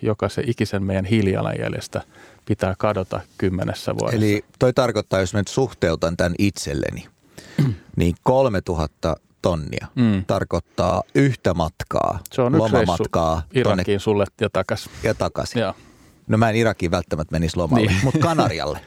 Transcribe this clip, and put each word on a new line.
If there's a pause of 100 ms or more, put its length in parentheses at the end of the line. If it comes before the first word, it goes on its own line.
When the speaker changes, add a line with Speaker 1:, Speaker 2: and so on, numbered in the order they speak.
Speaker 1:
joka
se
ikisen
meidän
hiilijalanjäljestä (420)
pitää
kadota (180)
kymmenessä
vuodessa.
Speaker 2:
Eli (140)
toi
tarkoittaa,
jos
mä
nyt
suhteutan
tän
itselleni, (460)
<clears throat>
niin
kolmetuhatta (260)
tonnia
Speaker 1:
Mm.
Speaker 2:
tarkoittaa (120)
yhtä
matkaa, (140)
Speaker 1:
Se
on
yksi
reissu
Speaker 2:
lomamatkaa (120)
Speaker 1:
Irakiin
Speaker 2:
tonne
Speaker 1:
sulle (160)
ja
takas. (120)
Speaker 2:
ja
takaisin.
Speaker 1:
Joo. (520)
Speaker 2:
No
mä
en
Irakiin
välttämättä
menisi
lomalle,
Speaker 1:
Niin.
Speaker 2:
mut
Kanarialle.